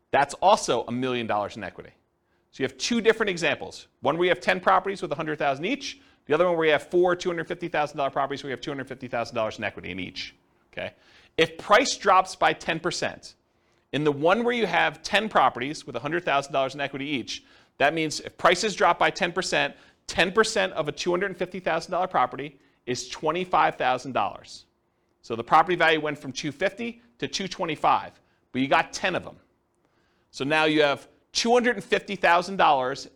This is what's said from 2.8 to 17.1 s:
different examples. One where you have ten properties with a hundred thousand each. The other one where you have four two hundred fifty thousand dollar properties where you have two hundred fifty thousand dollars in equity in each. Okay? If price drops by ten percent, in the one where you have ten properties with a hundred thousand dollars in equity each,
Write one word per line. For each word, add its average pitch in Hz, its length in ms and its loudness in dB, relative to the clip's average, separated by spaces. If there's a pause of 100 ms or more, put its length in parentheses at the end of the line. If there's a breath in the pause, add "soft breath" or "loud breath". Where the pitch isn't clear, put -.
different 220 280 4
examples. 156 580 -4 (120)
One 143 180 0
where 175 80 0
you 175 60 2
have 175 80 0
ten 185 220 0
properties 190 400 2
with 165 100 -6
a 143 40 -2
hundred 156 220 -6
thousand 143 280 -2
each. 277 340 -6 (260 soft breath)
The 135 80 0
other 170 120 4
one 175 100 2
where 160 100 2
you 156 60 6
have 143 180 2
four 180 240 4
two 180 160 -4
hundred 165 180 -6
fifty 175 200 -8
thousand 151 300 -4
dollar 139 120 0
properties 135 320 -4
where 143 80 -10
you 127 40 -6
have 117 80 -8
two 156 100 -8
hundred 135 160 -8
fifty 123 220 -12
thousand 120 260 -6
dollars 110 220 -2
in 110 80 -6
equity 90 260 -8
in 92 80 -8
each. - 340 -10 (380)
Okay? 92 220 -10 (440 soft breath)
If 165 200 0
price - 400 2
drops 185 380 4
by 170 180 2
ten 165 260 -6
percent, - 560 -6 (560)
in 147 140 -2
the 147 60 6
one 175 340 2
where 240 80 0
you 233 120 0
have 160 380 0
ten 208 240 0
properties 139 580 0
with 123 120 -10
a - 20 -4
hundred 160 240 -4
thousand 139 300 0
dollars 135 200 0
in 147 60 -10
equity 139 260 -6
each, 135 380 -6 (360 soft breath)